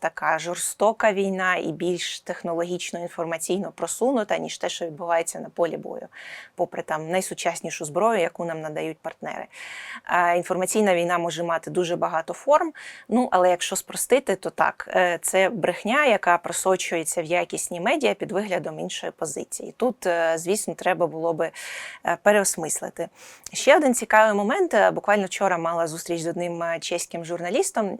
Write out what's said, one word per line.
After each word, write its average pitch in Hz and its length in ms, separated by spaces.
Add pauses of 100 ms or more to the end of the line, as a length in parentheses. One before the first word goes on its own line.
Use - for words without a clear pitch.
така 160 380
жорстока 202 760
війна 190 440
і 165 160
більш 175 480
технологічно, 175 800
інформаційно 170 760
просунута, 214 640
ніж 160 200
те, 180 100
що 170 180
відбувається 170 540
на 160 80
полі 165 280
бою, - 320 (460)
попри 170 280
там 156 280
найсучаснішу 175 760
зброю, 190 360
яку 165 240
нам 165 160
надають 156 380
партнери. - 480 (640)
Е, 175 240
інформаційна 185 580
війна 175 240
може 170 240
мати 165 280
дуже 170 260
багато 175 360
форм, 302 400 (360)
ну, 240 240
але 180 180
якщо 180 260
спростити, - 600
то - 140
так, - 380
е, 175 340
це 190 260
брехня, 208 580
яка 185 320
просочується 170 840
в - 20
якісні 175 560
медіа 233 340
під 147 180
виглядом 175 480
іншої 180 320
позиції. - 640
Тут, 240 300
е, 165 320
звісно, 170 360
треба 175 320
було 160 260
би, 160 180 (560)
е, 170 160
переосмислити. 180 840 (440)
Ще 285 240
один 269 180
цікавий 220 400
момент. 254 400
Е, 190 160
буквально 196 360
вчора 180 320
мала 165 280
зустріч 165 340
з 160 60
одним, 170 360
е, 170 180
чеським 170 420
журналістом, 180 760